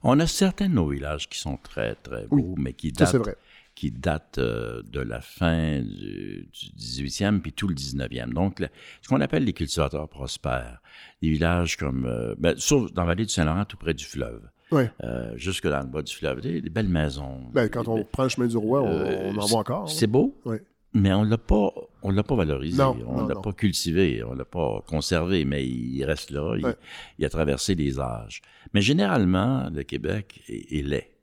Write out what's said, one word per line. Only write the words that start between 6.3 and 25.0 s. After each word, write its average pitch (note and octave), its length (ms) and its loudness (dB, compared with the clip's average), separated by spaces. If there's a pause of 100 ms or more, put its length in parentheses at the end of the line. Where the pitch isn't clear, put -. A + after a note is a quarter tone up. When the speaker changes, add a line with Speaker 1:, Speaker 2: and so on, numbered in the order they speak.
Speaker 1:
du - 220 -16
dix-huitième C#2 680 0
puis D2+ 120 -8
tout - 140 -2
le F2 80 0
dix-neuvième. B1 580 -6
Donc, F2+ 260 0
le, E2+ 80 -2 (340)
ce - 60 -20
qu'on C3+ 140 2
appelle C#3+ 240 0
les G#2 80 0
cultivateurs D2+ 560 -2
prospères, B1+ 720 -6 (400)
des D#2+ 80 2
villages E2+ 480 2
comme, C2 280 -2
euh, A#1 320 -4
ben, E2 200 2
sauf C3 360 2
dans F2 100 0
la E2+ 60 2
vallée F#2 160 0
du - 80 -4
Saint-Laurent, E2+ 320 2
tout - 120 -18
près D#2+ 160 -2
du C2 120 -6
fleuve. A#1 360 -8 (300)
Speaker 2:
Ouais. C3 180 4 (140)
Speaker 1:
Euh, A#1 320 -6
jusque F2+ 320 -4
dans C#2+ 140 0
le C#2 60 -6
bas C#2 140 -6
du - 140 -8
fleuve, C2+ 240 -4
des, E2+ 220 -4
des E2 80 -6
belles G2+ 180 0
maisons. C#2+ 540 0 (120)
Speaker 2:
Ben, A#2+ 140 2
quand A2+ 160 -4
Speaker 1:
Des A2+ 60 -4
Speaker 2:
on A2+ 100 0
Speaker 1:
be-, G#2 60 -4
Speaker 2:
prend - 180 -2
le C3 60 2
chemin B2 180 0
du A#2 80 0
roi, A2+ 260 2
on, A#2+ 60 2
Speaker 1:
euh, F#2+ 460 -2
Speaker 2:
on G#2 40 -2
en G#2 40 -2
Speaker 1:
c'est, G#2 100 0
Speaker 2:
voit A2+ 80 4
encore, C3 300 -4
Speaker 1:
c'est D3+ 160 2
Speaker 2:
hein. G#2 40 4
Speaker 1:
beau. D#3 360 2
Speaker 2:
Ouais. A2+ 180 -4 (300)
Speaker 1:
Mais G2 200 6
on G2+ 100 6
l'a A2 140 4
pas, G#2+ 340 4 (320)
on G2 80 0
l'a G2 120 2
pas C#3 120 0
valorisé, D2+ 420 0
Speaker 2:
Non, C3+ 200 4 (100)
Speaker 1:
on - 140 -2
Speaker 2:
non, - 60 0
Speaker 1:
l'a - 80 0
Speaker 2:
non. G2 60 -8
Speaker 1:
pas G#2 120 -4
cultivé, E2+ 680 2
on A#1 100 -8
l'a C2 120 -6
pas B1+ 420 -2
conservé, E2 580 2